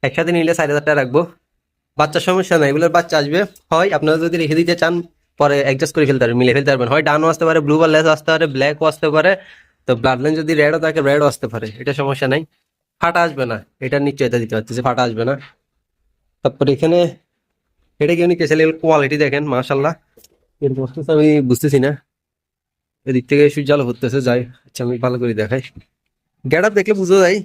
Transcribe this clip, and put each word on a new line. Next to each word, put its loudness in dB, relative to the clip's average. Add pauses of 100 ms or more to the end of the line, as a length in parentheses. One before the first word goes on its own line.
একসাথে -2
নিলে 0
চার 0
হাজার -2
টাকা 2
রাখবো। 0 (760)
বাচ্চার 0
সমস্যা 0
নাই, 2
এগুলোর 0
বাচ্চা 0
আসবে, -2 (320)
হয় 2
আপনারা 0
যদি -2
রেখে 0
দিতে 0
চান 0 (460)
পরে 4 (100)
অ্যাডজাস্ট -2
করে 4
ফেলতে 2
পারবেন, 0
মিলে 4
ফেলতে 0
পারবেন, 0
হয় 2
ডানও 2
আসতে -2
পারে, 2
ব্লু 2
বার 4
লেস 4
আসতে -4
পারে, 0
ব্ল্যাকও -2
আসতে -4
পারে, 4 (540)
তো 0 (100)
ব্লাড 0
লাইন 0
যদি -2
রেডও 2
থাকে -2
রেডও 2
আসতে -10
পারে, -8 (120)
এটা -6
সমস্যা -2
নাই, -2 (580)
ফাটা 0
আসবে -4
না, -6 (280)
এটা -2 (100)
নিশ্চয়তা -2
দিতে -8
পারতেছি, -6
ফাটা 0
আসবে -6
না। -2 (1080)
তারপরে 0
এখানে 2 (1040)
এটা 2
কেউ 2
নিতে 0
চাইলে 4 (180)
কোয়ালিটি 2
দেখেন, -2 (100)
মাশাআল্লাহ, -2 (720)
এর 0
বস্তু -8 (160)
আমি 4 (200)
বুঝতেছি 2
না, 2 (1160)
এদিক -2
থেকে 4 (100)
সুইচ -4
জাল 2
হতেছে, -4
যাই, 0 (260)
আচ্ছা -16
আমি -2 (100)
ভালো -2
করে -2
দেখাই, -4 (880)
গেট 2
আপ -2
দেখলে 0
বুঝা 2
যায়। 2